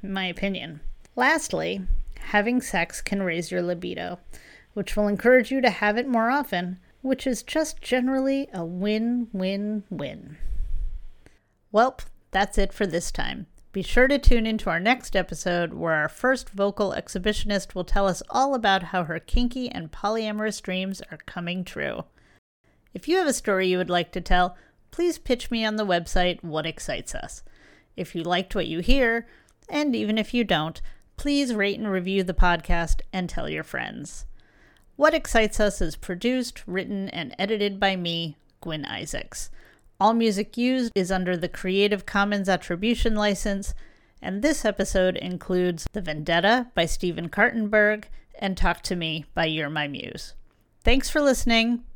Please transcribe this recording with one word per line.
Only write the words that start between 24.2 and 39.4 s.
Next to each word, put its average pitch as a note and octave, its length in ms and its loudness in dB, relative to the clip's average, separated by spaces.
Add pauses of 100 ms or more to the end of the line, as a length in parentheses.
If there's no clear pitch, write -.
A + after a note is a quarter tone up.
tell, F3+ 340 4 (340)
please E4+ 280 0
pitch - 320 -2
me A3+ 120 -2
on G#3+ 140 0
the G#3+ 80 0
website F3 580 2
What D#3 220 -4
Excites - 500 -8
Us. - 280 -12 (560)
If - 160 -8
you E3 80 -4
liked F3 320 -2
what F#3 120 0
you D#3+ 120 -4
hear, A#3 500 4 (400)
and D4 260 0
even G#3+ 220 0
if G#3+ 160 -2
you A#3+ 100 2
don't, E3 380 -2 (380)
please C#4+ 340 0
rate G3+ 260 0
and G#3+ 120 -4
review F#3+ 320 0
the F3+ 100 -2
podcast E3+ 720 4 (100)
and F3+ 160 -4
tell - 220 -4
your D#3 120 -6
friends. - 600 -8 (720)
What D4+ 160 8
Excites A3+ 460 2
Us G#3 220 2
is D#3 160 0
produced, A#3+ 720 -4
written, G3 400 -4
and G3 280 -8
edited G3+ 440 -2
by G3 160 2
me, E3+ 400 -4 (240)
Gwyn D#3 240 -8
Isaacs. - 640 -8 (480)